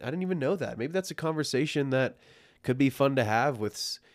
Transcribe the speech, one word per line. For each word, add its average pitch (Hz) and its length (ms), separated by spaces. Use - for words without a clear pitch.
I - 60
didn't 175 160
even 180 160
know 147 180
that." 139 200
Maybe 131 140
that's 185 200
a 156 40
conversation 147 760
that 131 260
could 127 140
be 139 120
fun 139 260
to 127 80
have 113 360
with 104 160
s-, - 240